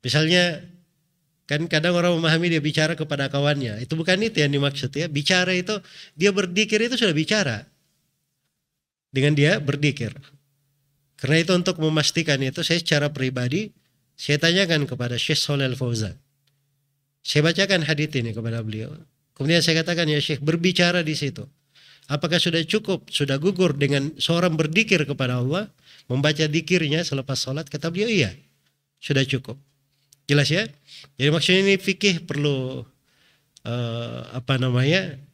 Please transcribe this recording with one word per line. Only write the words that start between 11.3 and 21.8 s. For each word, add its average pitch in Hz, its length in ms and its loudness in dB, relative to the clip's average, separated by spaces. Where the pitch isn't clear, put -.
itu 175 160 2
untuk 170 240 0
memastikan 156 640 0
itu, 135 240 -4
saya 170 160 0
secara 147 260 2
pribadi, 131 640 -4
saya - 240 -2
tanyakan 165 480 2
kepada 120 300 -6
Syekh 143 240 -2
Shalih 139 320 -2
Al 123 80 -6
Fauzan. 113 400 -4
Saya 147 240 2
bacakan 170 400 2
hadits 151 260 -2
ini 117 220 -4
kepada 113 240 -6
beliau. 110 320 -8
Kemudian 156 300 2
saya 165 180 2
katakan, 170 300 -2
"Ya 147 80 2
Syekh, 147 240 -4
berbicara 175 580 2
di 156 140 -4
situ, 127 320 -6